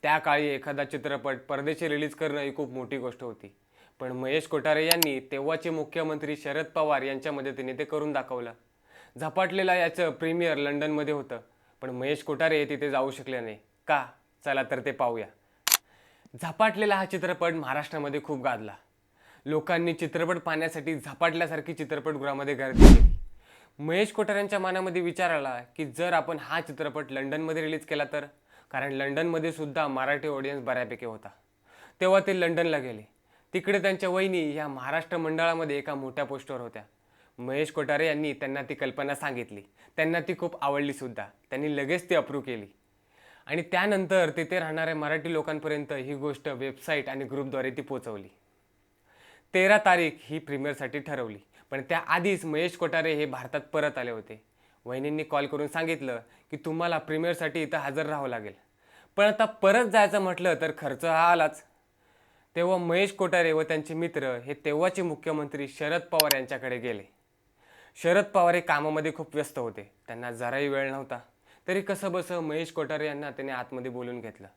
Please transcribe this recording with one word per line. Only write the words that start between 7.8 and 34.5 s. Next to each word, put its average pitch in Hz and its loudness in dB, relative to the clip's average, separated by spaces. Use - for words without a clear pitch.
करून 151 -4
दाखवलं. 123 -4
झपाटलेला 185 2
याचं 170 2
प्रीमियर 165 0
लंडनमध्ये 147 0
होतं, 135 -6
पण 131 -8
मयेश 135 -4
कोठारे 156 2
तिथे 143 -4
जाऊ 135 0
शकले 131 -8
नाही. 110 -10
का? 143 2
चला 135 0
तर 131 -2
ते 131 -4
पाहूया. 117 -2
झपाटलेला 165 2
हा 190 0
चित्रपट 175 -2
महाराष्ट्रामध्ये 147 -4
खूप 143 -6
गाजला. 110 -2
लोकांनी 165 0
चित्रपट 170 -2
पाहण्यासाठी 160 -4
झपाटल्यासारखी 160 -2
चित्रपटगृहामध्ये 139 -4
गर्दी 131 6
केली. - 12
महेश 170 0
कोठारे 208 -2
यांच्या 202 -2
मनामध्ये 185 -2
विचार 175 0
आला 135 -2
की 160 -4
जर 170 -2
आपण 160 0
हा 160 -4
चित्रपट 151 -6
लंडनमध्ये 151 -4
रिलीज 156 -4
केला 147 -2
तर, 143 -4
कारण 135 -4
लंडनमध्ये 156 0
सुद्धा 156 -2
मराठी 135 -2
ऑडियन्स 139 -4
बऱ्यापैकी 123 -4
होता. 110 -10
तेव्हा 190 8
ते 196 0
लंडनला 170 2
गेले. 123 -6
तिकडे 190 2
त्यांच्या 190 0
वहिनी 180 0